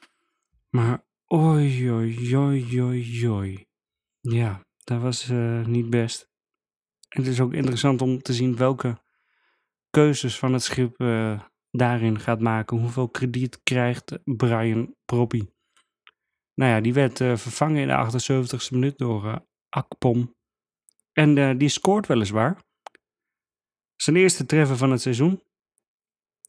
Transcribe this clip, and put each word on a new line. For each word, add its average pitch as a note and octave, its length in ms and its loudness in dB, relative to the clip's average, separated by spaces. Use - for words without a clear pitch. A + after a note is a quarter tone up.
Maar A#2+ 320 0
oei, D3 580 4
oei, A#2 460 0
oei, C3 440 0
oei, A#2+ 480 -2
oei. G2 360 -6
Ja, A2+ 460 -4
dat A#2+ 180 -4
was, B2 280 -4
eh, A#2 360 -2
niet A#2 240 -2
best. A#2 420 -2
En - 120 -4
het C3 100 -2
is B2 100 0
ook B2 120 0
interessant C3+ 480 0
om C3 200 -2
te - 120 -4
zien B2 220 0
welke B2+ 420 0
keuzes D3 500 2
Van C3 140 0
het B2 100 -2
Schip, B2 360 -4
eh, A2+ 420 -2
daarin A#2 480 0
gaat A2+ 200 -2
maken. A2+ 380 0
Hoeveel A#2+ 320 -2
krediet B2+ 540 -6
krijgt B2 600 -2
Brian A2+ 720 0
Proppy? A#2+ 380 0
Nou C3 180 2
ja, A2 100 2
die A#2+ 120 0
werd, C3 280 0
eh, B2 140 2
vervangen D3 460 -2
in C3+ 60 -2
de C3+ 80 2
achtenzeventigste B2+ 760 -2
minuut B2+ 240 0
door, A2 300 -4
eh, A2 80 -6
Akpom. B2 640 -2
En, D3+ 260 4
eh, C3+ 200 4
die C#3+ 120 2
scoort G3+ 380 0
weliswaar. A2 560 0
Zijn D3+ 200 0
eerste F3+ 300 4
treffer C#3 320 2
van C3 140 4
het B2+ 100 0
seizoen. C#3 420 0